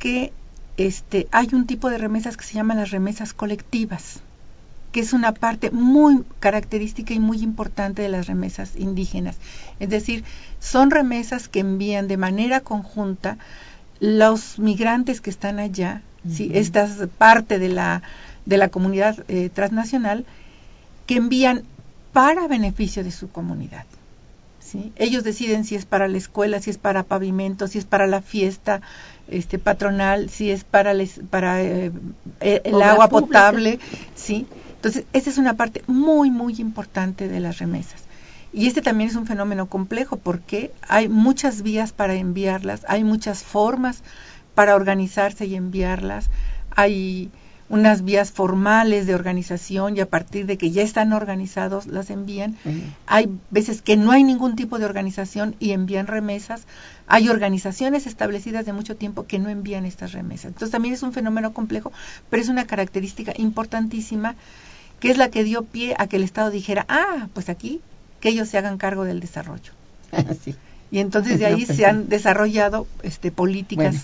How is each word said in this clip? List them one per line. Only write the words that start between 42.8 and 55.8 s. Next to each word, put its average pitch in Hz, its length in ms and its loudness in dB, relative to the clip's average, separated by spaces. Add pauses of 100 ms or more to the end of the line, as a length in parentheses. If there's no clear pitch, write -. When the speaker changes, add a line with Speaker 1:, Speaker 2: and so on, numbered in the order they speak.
Speaker 1:
hay 214 160 0
muchas 214 400 0
formas 240 580 0 (540)
para 202 180 8
organizarse 196 720 0
y 190 80 -6
enviarlas, 185 720 -4 (460)
hay 190 560 0 (400)
unas 214 340 6
vías 202 280 2
formales 202 720 4
de 185 80 2
organización 180 840 -4
y 196 40 -2
a 190 60 0
partir 190 380 -4
de 196 140 -4
que 165 140 0
ya 196 100 2
están 220 320 2
organizados 196 720 -4
las 190 240 -8
envían. 202 560 -8
Speaker 2:
Ujú. 156 140 -4 (260)
Speaker 1:
Hay 214 240 4 (200)
veces 214 300 0
que 214 160 4
no 214 140 6
hay 269 140 10
ningún 254 320 2
tipo 233 220 -4
de 220 60 -2
organización 196 760 -4
y 214 120 -2
envían 190 360 -2